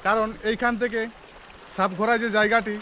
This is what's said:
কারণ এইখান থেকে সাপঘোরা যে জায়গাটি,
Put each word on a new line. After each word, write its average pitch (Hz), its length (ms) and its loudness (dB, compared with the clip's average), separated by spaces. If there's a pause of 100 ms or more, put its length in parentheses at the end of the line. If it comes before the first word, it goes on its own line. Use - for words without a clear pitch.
কারণ 220 240 2 (220)
এইখান 240 320 0
থেকে 226 200 -2 (760)
সাপঘোরা 190 480 2
যে 233 140 0
জায়গাটি, 214 440 2